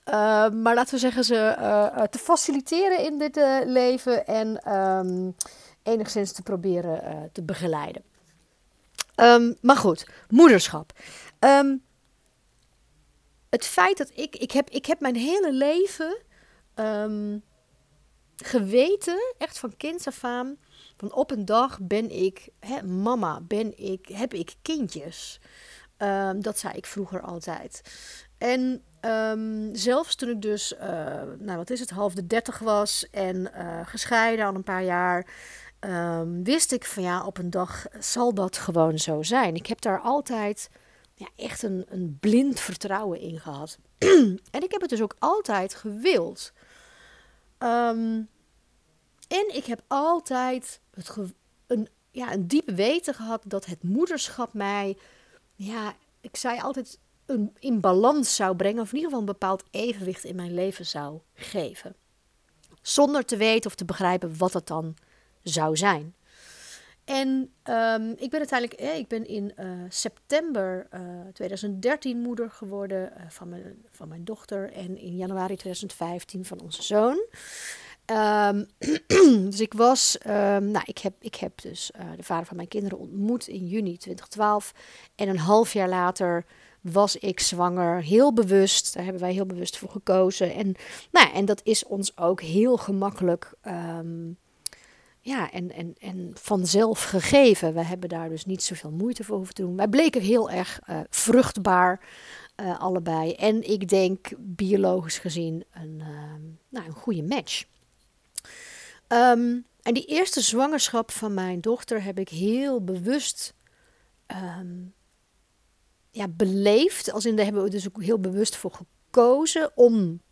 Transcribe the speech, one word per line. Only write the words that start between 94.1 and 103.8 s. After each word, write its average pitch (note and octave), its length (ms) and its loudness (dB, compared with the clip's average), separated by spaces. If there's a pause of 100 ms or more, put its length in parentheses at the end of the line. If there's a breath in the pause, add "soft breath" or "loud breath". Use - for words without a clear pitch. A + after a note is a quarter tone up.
ja, A#3+ 300 -6
en, F3+ 220 -8
en, E3+ 260 -12
en F#3 360 -10
vanzelf G3+ 680 2
gegeven. G3 720 4
We E3 100 -2
hebben F3+ 240 -6
daar E3 200 -8
dus D#3+ 160 -8
niet F#3+ 180 -4
zoveel D#3+ 280 -8
moeite G#3 340 -4
voor G#3+ 120 -4
hoeven F#3 180 -10
te G3 80 -6
doen. F3+ 140 -4
Wij G3+ 120 0
bleken C4 340 2
heel A3 280 2
erg, F3 340 -6
eh, D#3+ 160 -8 (100)
vruchtbaar, F#3+ 960 4 (480 loud breath)
eh, F#3 260 -4
allebei. E3+ 520 -2
En G#3+ 380 0
ik G3 180 -2